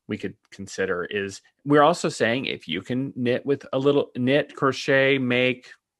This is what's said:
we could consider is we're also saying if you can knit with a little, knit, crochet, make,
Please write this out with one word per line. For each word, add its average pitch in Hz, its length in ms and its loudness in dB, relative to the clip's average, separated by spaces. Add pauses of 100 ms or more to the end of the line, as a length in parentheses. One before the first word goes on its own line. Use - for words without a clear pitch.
we 107 120 -6
could 98 160 -10 (160)
consider 92 560 -6
is 98 340 -6 (240)
we're 147 180 4
also 165 280 2
saying 120 340 0
if - 240 -8
you 85 140 -6
can 131 340 -6
knit 123 300 -2
with 139 260 -2
a 131 60 -2
little, 139 380 2
knit, 127 380 0
crochet, 135 600 2
make, 127 540 0 (300)